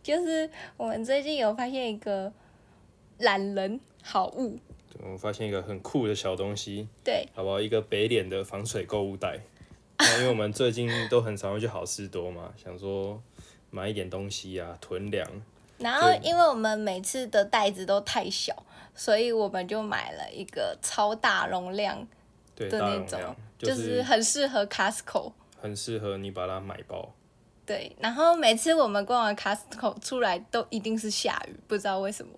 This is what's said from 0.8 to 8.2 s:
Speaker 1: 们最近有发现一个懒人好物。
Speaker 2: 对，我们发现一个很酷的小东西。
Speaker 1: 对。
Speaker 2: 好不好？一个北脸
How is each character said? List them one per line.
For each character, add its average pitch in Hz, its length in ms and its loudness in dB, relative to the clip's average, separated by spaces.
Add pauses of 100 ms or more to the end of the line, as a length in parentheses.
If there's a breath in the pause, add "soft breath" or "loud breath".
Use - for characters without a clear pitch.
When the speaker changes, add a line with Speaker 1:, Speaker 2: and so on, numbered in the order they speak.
Speaker 1:
们 226 180 -2
最 269 180 2
近 302 140 -2
有 220 180 2
发 247 160 -4
现 254 220 -2
一 208 60 -6
个 196 340 -4 (840 soft breath)
懒 202 360 2
人 196 240 -2 (240)
好 - 260 0
物。 233 300 -4 (320)
Speaker 2:
对， - 140 -18
我 95 60 -10
们 95 80 -10
发 104 160 -2
现 110 120 -4
一 107 60 -2
个 98 100 -2
很 98 200 -8
酷 123 260 0
的 107 80 2
小 95 220 -2
东 98 180 -2
西。 101 320 -8 (160)
Speaker 1:
对。 - 320 0
Speaker 2:
好 95 80 -6
不 95 60 -2
好？ 98 100 0
一 107 80 0
个 110 140 2
北 107 260 0
脸 110 220 2